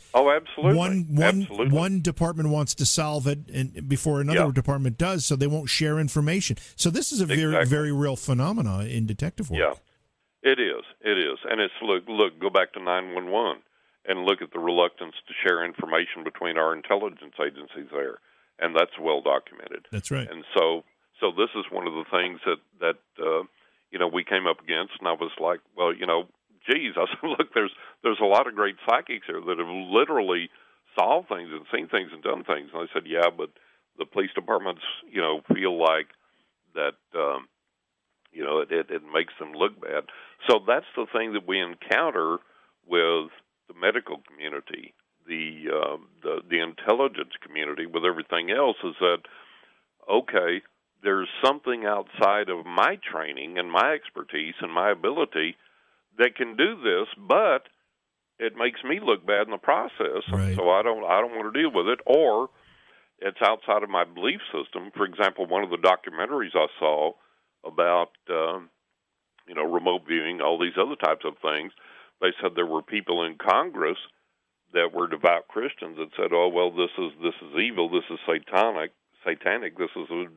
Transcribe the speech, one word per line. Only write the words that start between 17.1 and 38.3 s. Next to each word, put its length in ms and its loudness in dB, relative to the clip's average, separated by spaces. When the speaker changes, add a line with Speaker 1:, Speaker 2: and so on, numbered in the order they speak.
Speaker 1:
agencies 460 -10
there. 280 -6
And 180 -2
that's 260 2
well 200 0
documented. 720 -4
Speaker 2:
That's 220 -6
right. 180 -6
Speaker 1:
And 140 -14
so, 300 2
so 140 0
this 240 0
is 160 -6
one 160 -6
of 60 -8
the 100 -6
things 420 -2
that, 120 0
that, 200 0
uh, 220 0
you 80 -10
know, 80 2
we 160 -2
came 240 0
up 140 0
against, 400 -4
and 80 -2
I 40 2
was 280 -4
like, 180 0
"Well, 160 0
you 140 -6
know, 220 0
geez," 220 0
<laughs> 40 -4
I 100 0
said, 220 -6
"look, 240 -2
there's, 200 0
there's 160 0
a 40 0
lot 220 6
of 80 -10
great 220 0
psychics 380 -2
here 140 -8
that 180 -4
have 100 -4
literally 800 0
solved 320 2
things 220 -6
and 240 -12
seen 140 -4
things 240 -2
and 100 -18
done 220 -4
things." 280 -4
And 140 -6
they 80 -14
said, 120 -4
"Yeah, 300 2
but 140 -8
the 80 -4
police 300 -2
departments, 460 -4
you 100 -6
know, 220 0
feel 240 0
like 300 2
that, 200 -2
um, 340 -2